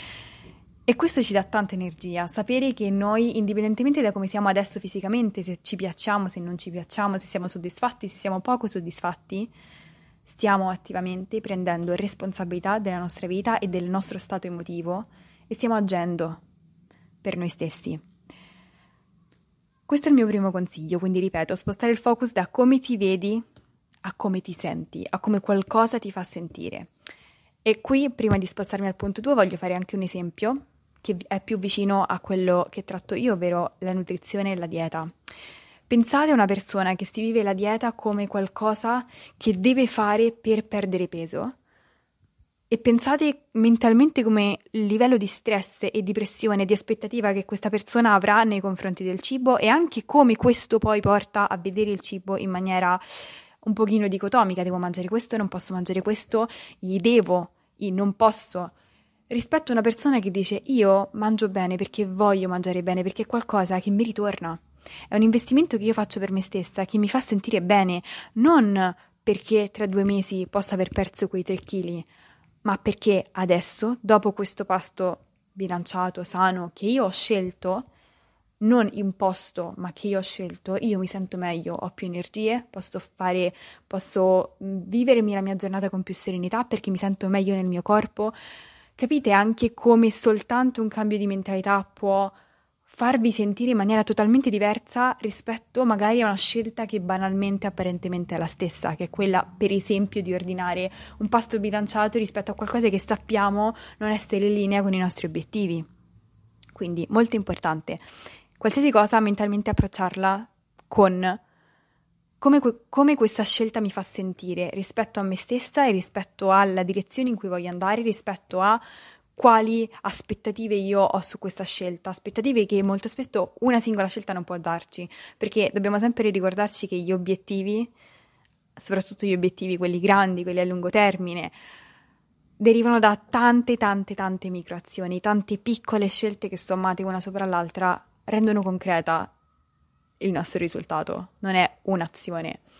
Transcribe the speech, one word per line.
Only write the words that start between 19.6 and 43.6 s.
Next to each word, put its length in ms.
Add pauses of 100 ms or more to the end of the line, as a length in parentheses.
Questo 220
è 20
il 60
mio 100
primo 240
consiglio, 480
quindi 220
ripeto, 340
spostare 380
il 60
focus 340
da 160
come 320
ti 160
vedi 440 (600)
a 140
come 260
ti 120
senti, 560
a 120
come 180
qualcosa 640
ti 100
fa 140
sentire. 640 (720)
E 180
qui, 300
prima 260
di 100
spostarmi 420
al 80
punto 240
due, 140
voglio 220
fare 180
anche 200
un 80
esempio 640 (360)
che 140 (100)
è 160
più 160
vicino 460
a 160
quello 500
che 140
tratto 300
io, 200
ovvero 460
la 120
nutrizione 600
e 40
la 100
dieta. 400 (800)
Pensate 460
a 40
una 120
persona 480
che 100
si 160
vive 220
la 100
dieta 400
come 340
qualcosa 800 (320)
che 240
deve 260
fare 460
per 320
perdere 440
peso 480 (1120)
e 100
pensate 720
mentalmente 720